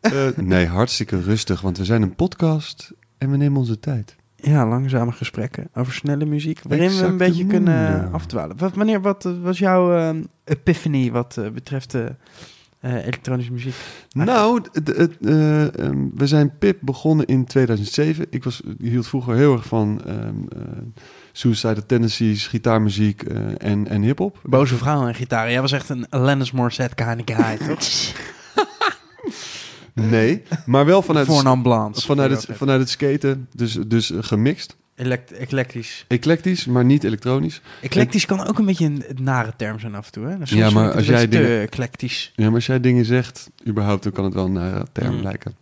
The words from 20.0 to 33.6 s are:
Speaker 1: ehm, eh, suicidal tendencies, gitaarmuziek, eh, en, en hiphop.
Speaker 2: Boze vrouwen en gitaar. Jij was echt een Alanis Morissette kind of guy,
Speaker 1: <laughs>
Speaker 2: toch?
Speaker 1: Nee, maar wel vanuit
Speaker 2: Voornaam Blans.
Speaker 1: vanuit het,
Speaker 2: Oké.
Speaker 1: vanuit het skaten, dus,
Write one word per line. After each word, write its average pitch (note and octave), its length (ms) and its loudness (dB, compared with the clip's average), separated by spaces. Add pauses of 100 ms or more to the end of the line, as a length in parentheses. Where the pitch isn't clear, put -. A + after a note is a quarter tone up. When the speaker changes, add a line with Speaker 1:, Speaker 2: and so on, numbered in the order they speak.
Speaker 1:
ehm, G#2 120 -8 (380)
eh, - 60 -12 (680)
suicidal A2 540 -2
tendencies, A2+ 600 0
gitaarmuziek, G#2+ 760 0
eh, - 160 -6 (200)
en, G#2 300 -2
en G#2 140 0
hiphop. D3 400 -2
Speaker 2:
Boze C3 340 2
vrouwen C3 320 0
en A#2 60 -4
gitaar. A#2 360 -4
Jij A#2+ 100 2
was C3+ 120 -2
echt C#3 160 -4
een B2 220 -8
Alanis C3+ 420 2
Morissette B2 420 -2
kind A#2 360 -4
of A2+ 60 -4 (100)
guy, A2 140 -4
Speaker 1:
<laughs> A#2+ 80 -4
Speaker 2:
toch? - 460 -4 (1800)
Speaker 1:
Nee, A2+ 480 2 (240)
maar C3+ 180 6
wel F#3 180 6
vanuit D3+ 240 2
Speaker 2:
Voornaam C3+ 360 4
Blans. A2 440 0
Speaker 1:
vanuit C#3 240 2
het, B2 120 0
Speaker 2:
Oké. A#2 120 -10
Speaker 1:
vanuit C3+ 260 2
het B2+ 100 0
skaten, C#3 640 -2
dus, A2+ 320 -2